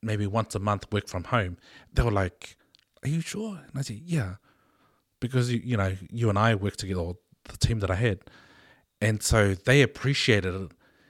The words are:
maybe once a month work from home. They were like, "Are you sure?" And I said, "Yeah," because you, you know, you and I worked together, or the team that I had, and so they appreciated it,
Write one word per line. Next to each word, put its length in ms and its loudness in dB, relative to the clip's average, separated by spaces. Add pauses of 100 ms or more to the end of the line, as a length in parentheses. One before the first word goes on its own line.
maybe 240 -2
once 280 -2
a 40 -2
month 340 -2
work 160 -2
from 160 -6
home. 320 -2 (380)
They 80 2
were 80 4
like, 480 -2 (440)
"Are 60 -2
you 140 0
sure?" 360 -8 (120)
And 80 -8
I 20 -4
said, 240 -8
"Yeah," 300 -2 (840)
because 320 0
you, 140 0
you 140 0
know, 180 0 (140)
you 180 0
and 100 2
I 160 4
worked 260 -2
together, 200 -4
or 160 -4 (280)
the 120 -16
team 240 0
that 100 0
I 40 2
had, 240 0 (840)
and 220 0
so 320 4
they 260 4
appreciated 720 2
it, 180 -8 (380)